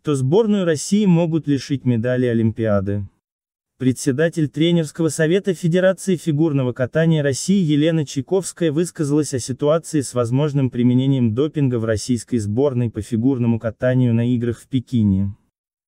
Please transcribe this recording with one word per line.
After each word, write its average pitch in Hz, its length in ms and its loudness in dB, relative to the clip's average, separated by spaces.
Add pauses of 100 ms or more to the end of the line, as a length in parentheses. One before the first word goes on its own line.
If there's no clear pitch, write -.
то 151 120 -2
сборную 190 500 0
России 170 400 0
могут 165 420 2
лишить 139 380 -2
медали 123 400 0
Олимпиады. 107 840 0 (720)
Председатель 143 720 0
тренерского 165 600 0
совета 180 420 0
Федерации 180 640 0
фигурного 143 560 0
катания 156 500 0
России 165 400 0
Елена 151 440 2
Чайковская 165 640 -2
высказалась 151 640 -2
о 131 40 -2
ситуации 147 640 -2
с - 140 -6
возможным 131 560 0
применением 123 640 2
допинга 139 440 0
в 110 60 -4
российской 113 540 -2
сборной 120 520 0
по 107 120 -6
фигурному 117 580 0
катанию 127 540 0
на 117 200 0
играх 117 260 -4
в - 60 -20
Пекине. 104 720 0 (560)